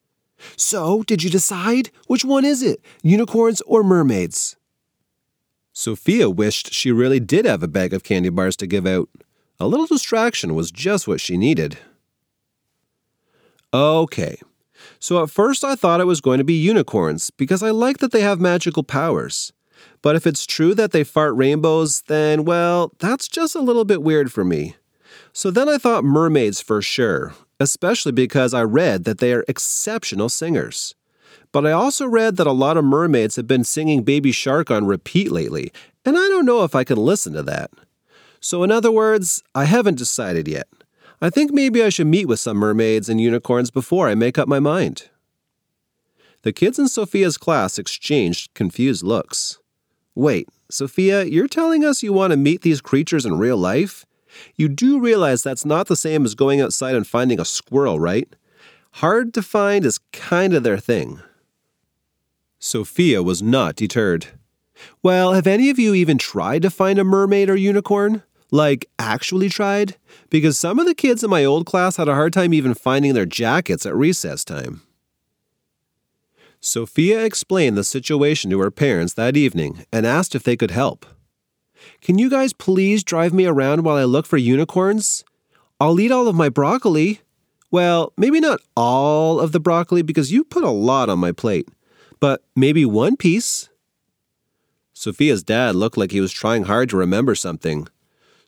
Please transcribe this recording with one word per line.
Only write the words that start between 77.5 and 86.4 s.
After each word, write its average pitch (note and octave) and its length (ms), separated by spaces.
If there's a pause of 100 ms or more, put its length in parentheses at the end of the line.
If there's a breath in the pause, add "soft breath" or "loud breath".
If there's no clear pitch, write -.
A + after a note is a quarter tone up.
the G2+ 60
situation C#3+ 640
to F#2+ 120
her G2 100
parents F#2 440
that A#2+ 220
evening E2+ 560
and A2+ 140
asked C#3+ 300
if A#2 80
they A#2+ 120
could A2 140
help. A#2+ 340 (960 soft breath)
"Can F#3 200
you B3+ 100
guys C4+ 220
please F#3+ 500
drive E3+ 320
me F#3 120
around D3 360
while D#3 140
I C#3 80
look C3 220
for E3 100
unicorns? E3 880 (560)
I'll E3 180
eat A#3 140
all B3 160
of F#3 80
my D#3+ 120